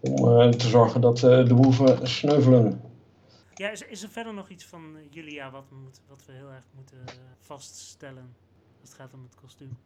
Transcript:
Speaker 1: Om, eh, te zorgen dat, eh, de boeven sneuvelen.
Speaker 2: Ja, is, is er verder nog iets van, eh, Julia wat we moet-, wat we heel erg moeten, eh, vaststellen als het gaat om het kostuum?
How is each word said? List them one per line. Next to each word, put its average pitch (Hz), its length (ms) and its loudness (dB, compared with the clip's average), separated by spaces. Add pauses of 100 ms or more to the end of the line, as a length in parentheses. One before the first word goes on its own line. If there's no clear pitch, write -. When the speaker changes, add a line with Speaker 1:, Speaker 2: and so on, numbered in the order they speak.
Speaker 1:
Om, 120 380 2
eh, 120 100 6
te 117 180 -2
zorgen 117 340 2
dat, 120 220 0
eh, 127 220 4
de 120 80 2
boeven 131 540 2
sneuvelen. 127 760 0 (720)
Speaker 2:
Ja, 196 160 -12
is, 214 120 -16
is 202 220 -18
er 208 60 -18
verder 226 240 -14
nog 196 160 -18
iets 180 160 -20
van, 165 160 -20 (140)
eh, 156 140 -20
Julia 147 420 -18
wat 135 180 -20
we 135 140 -20
moet-, 131 260 -20
wat 135 160 -20
we 143 80 -20
heel 139 160 -20
erg 131 140 -20 (120)
moeten, 135 300 -20
eh, 127 80 -20 (260)
vaststellen 131 960 -20 (460)
als - 80 -20
het - 100 -20
gaat 131 140 -20
om 131 100 -20
het 123 180 -20
kostuum? 131 440 -20